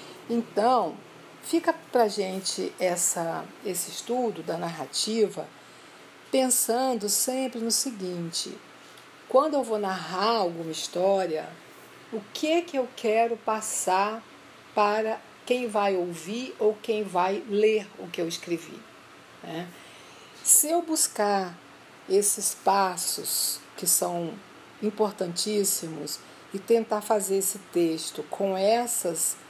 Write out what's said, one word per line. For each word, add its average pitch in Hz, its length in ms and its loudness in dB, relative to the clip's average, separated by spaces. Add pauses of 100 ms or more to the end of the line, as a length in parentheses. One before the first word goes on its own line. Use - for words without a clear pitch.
(280)
Então, 226 680 2 (480)
fica 330 320 2 (180)
pra 233 160 6
gente 190 720 -4
essa, 170 640 0 (220)
esse 175 240 -4
estudo 220 520 -2
da 165 140 -4
narrativa 175 920 -2 (840)
pensando 254 760 2
sempre 254 520 -2
no 226 100 -2
seguinte: 180 880 -4 (720)
quando 294 260 4
eu 277 80 2
vou 220 160 -2
narrar 185 580 0
alguma 170 340 -2
história, 175 760 0 (640)
o 226 80 -6 (120)
que 320 300 2
que 311 160 -4
eu 240 180 -2
quero 226 400 2
passar 214 840 0 (520)
para 214 460 2 (260)
quem 247 220 2
vai 202 260 2
ouvir 180 640 -4
ou 214 240 4
quem 214 200 0
vai 190 460 0
ler 208 380 4 (120)
o 185 80 -10
que 175 140 -6
eu 165 80 0
escrevi, 165 500 -6 (640)
né? 175 260 -8 (720)
Se - 280 4
eu 339 120 4
buscar 202 760 0 (500)
esses 202 460 2
passos - 1040 0 (160)
que 190 100 -8
são 175 480 0 (480)
importantíssimos 190 1400 -2 (340)
e 202 60 -6
tentar 220 420 2
fazer 196 380 0
esse 196 200 -2 (140)
texto 160 580 0
com 196 240 0
essas 196 840 2 (140)